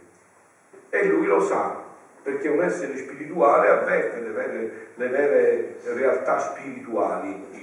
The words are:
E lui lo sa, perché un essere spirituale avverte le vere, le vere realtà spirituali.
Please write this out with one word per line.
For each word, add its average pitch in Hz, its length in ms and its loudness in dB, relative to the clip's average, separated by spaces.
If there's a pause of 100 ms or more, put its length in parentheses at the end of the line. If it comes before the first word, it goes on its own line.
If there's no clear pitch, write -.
(880)
E - 160 0
lui - 220 2
lo - 120 4
sa, - 440 -2 (400)
perché 139 240 -4
un 151 160 2
essere 147 340 -2
spirituale - 720 2
avverte - 500 2
le 113 120 -8
vere, 113 640 -6
le 123 140 -4
vere 131 760 4
realtà 131 560 0
spirituali. 117 1080 -4 (180)